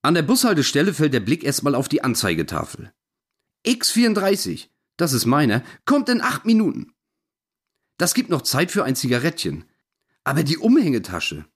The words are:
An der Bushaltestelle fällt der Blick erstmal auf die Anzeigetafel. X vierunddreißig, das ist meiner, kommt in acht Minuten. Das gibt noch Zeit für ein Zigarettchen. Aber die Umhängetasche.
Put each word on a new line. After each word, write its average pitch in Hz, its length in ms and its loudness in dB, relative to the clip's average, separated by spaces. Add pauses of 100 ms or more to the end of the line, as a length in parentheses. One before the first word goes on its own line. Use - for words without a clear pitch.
An 151 100 2
der 170 80 2
Bushaltestelle 180 720 2
fällt 143 200 2
der 123 60 2
Blick 113 240 -2
erstmal 139 320 -2
auf 131 140 -2
die - 120 0
Anzeigetafel. 85 920 -4 (720)
X 240 280 0
vierunddreißig, 196 800 0 (240)
das 165 160 0
ist 113 140 0
meiner, 123 400 2 (180)
kommt 285 240 2
in 247 140 0
acht - 240 -4
Minuten. 220 480 2 (1040)
Das 180 160 -2
gibt - 160 -2
noch 156 140 0
Zeit 160 280 0
für 202 140 0
ein 131 100 0
Zigarettchen. 120 680 -2 (580)
Aber 143 200 0
die 143 120 0
Umhängetasche. 120 880 0 (120)